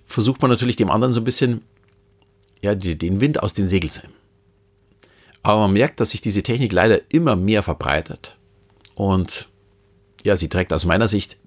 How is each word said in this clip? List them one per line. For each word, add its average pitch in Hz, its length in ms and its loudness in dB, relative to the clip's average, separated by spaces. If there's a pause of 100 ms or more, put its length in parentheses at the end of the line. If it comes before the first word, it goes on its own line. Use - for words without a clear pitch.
versucht 120 340 -2
man 135 80 4
natürlich 123 260 0
dem 101 140 0
anderen 123 240 0
so 117 80 -2
ein - 20 -4
bisschen, 120 380 0 (1040)
ja, 101 100 0
die, 95 240 -4
den 90 240 -2
Wind 147 220 0
aus 101 100 -2
den 98 140 0
Segeln 87 240 0
zu - 100 -10
nehmen. - 120 -20 (1300)
Aber 104 180 4
man 98 120 4
merkt, 120 260 2
dass 117 120 0
sich 107 100 -6
diese 101 200 -2
Technik 117 300 -2
leider 95 280 4 (100)
immer 151 260 2
mehr 101 260 2
verbreitet 78 760 -6 (580)
und 95 520 -2 (760)
ja, 101 120 2
sie 87 140 -2
trägt 92 240 -2
aus 80 120 0
meiner 90 220 2
Sicht 107 380 -4